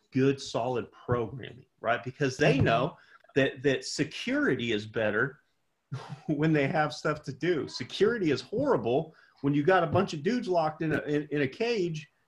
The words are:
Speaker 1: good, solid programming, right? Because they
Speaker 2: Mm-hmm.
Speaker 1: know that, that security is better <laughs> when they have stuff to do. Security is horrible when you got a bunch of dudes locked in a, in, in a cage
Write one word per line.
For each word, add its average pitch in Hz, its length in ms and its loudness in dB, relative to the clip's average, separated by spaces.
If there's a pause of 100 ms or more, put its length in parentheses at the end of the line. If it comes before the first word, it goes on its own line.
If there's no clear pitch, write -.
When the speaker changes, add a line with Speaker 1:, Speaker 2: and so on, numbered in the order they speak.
(120)
Speaker 1:
good, 135 300 2
solid 120 500 -4
programming, - 760 -6 (160)
right? 117 220 0
Because 131 320 -2
they 165 200 4
Speaker 2:
Mm-hmm. 262 100 4
Speaker 1:
know 123 320 2 (380)
that, 135 280 2
that 131 220 2
security 151 840 -2
is 107 160 0
better 107 520 0 (440)
<laughs> - 440 -12
when 156 240 2
they 143 160 4
have 151 260 0
stuff 151 300 -4
to 139 80 -10
do. 156 360 -2
Security 190 640 0
is 123 100 0
horrible 160 720 0 (280)
when 143 120 0
you 147 100 2
got 180 200 4
a 160 40 2
bunch 175 260 0
of 143 100 -8
dudes 208 240 -2
locked 160 340 0
in 156 120 0
a, 139 100 0
in, 147 280 -2
in 147 120 -2
a 131 40 2
cage 175 600 -4 (180)